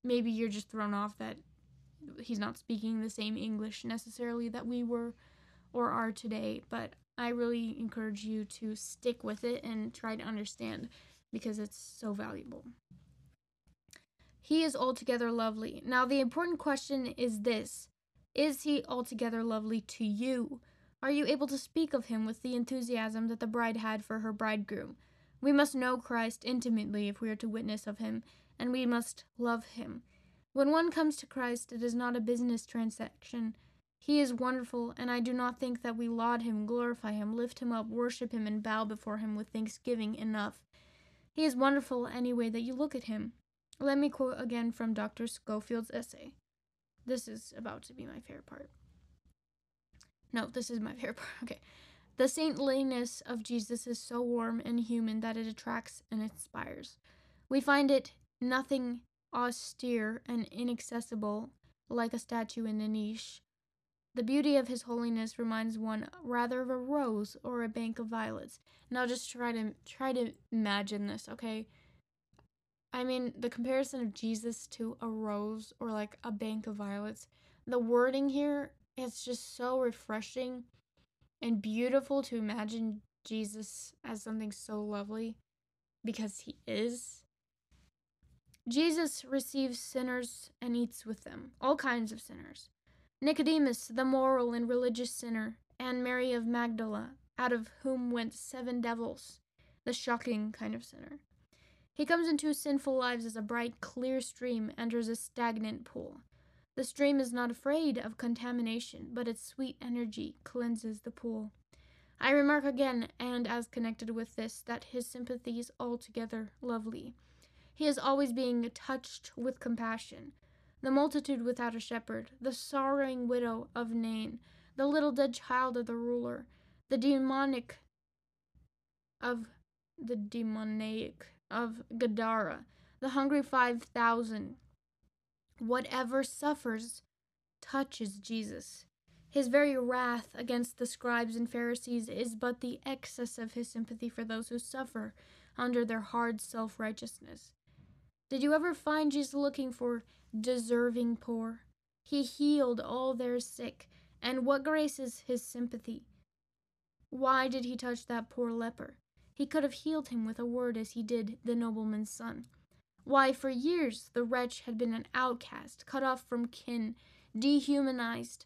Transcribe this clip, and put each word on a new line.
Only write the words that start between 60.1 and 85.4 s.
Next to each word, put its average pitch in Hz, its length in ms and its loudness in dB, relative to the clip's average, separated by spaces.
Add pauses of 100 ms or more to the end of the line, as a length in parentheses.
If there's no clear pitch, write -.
and 240 220 0
inaccessible, 233 1040 -4 (380)
like 233 240 0
a 240 60 -2
statue 226 480 -4
in 214 140 0
a 214 80 -2
niche. 220 540 -4 (720)
The 240 80 0
beauty 277 340 6
of 247 120 4
his 247 140 -4
holiness 233 560 -2
reminds 226 400 -2
one 220 300 -2 (140)
rather 240 380 0
of 247 80 -2
a 262 80 0
rose 247 640 0
or 240 200 -2
a 226 60 -2
bank 226 300 -4
of 226 100 -4
violets." 220 520 -6 (300)
Now 247 160 2
just 240 240 -2
try 240 220 -2
to, 220 220 -2 (120)
try 262 260 -2
to 233 200 0 (180)
imagine 208 560 0
this, 208 220 -6
okay? 220 400 -6 (1200)
I 247 120 -2
mean, 254 340 0
the 240 100 -2
comparison 262 520 0
of 220 120 -2
Jesus 226 560 -4
to 226 320 -6
a 233 60 -4
rose 214 720 -4
or, 226 140 -4
like, 208 320 -4
a 233 80 -4
bank 220 340 -4
of 214 80 -6
violets, 202 540 -6 (400)
the 247 100 2
wording 247 500 6
here 285 440 2 (240)
is 254 260 -8
just - 340 -6
so 254 240 2
refreshing 247 840 -2 (760)
and 233 220 2
beautiful 254 640 4
to 247 120 -4
imagine 214 640 -2 (240)
Jesus 214 680 -6 (100)
as 226 180 -8
something 220 280 -4
so 208 320 -6
lovely 214 540 -4 (680)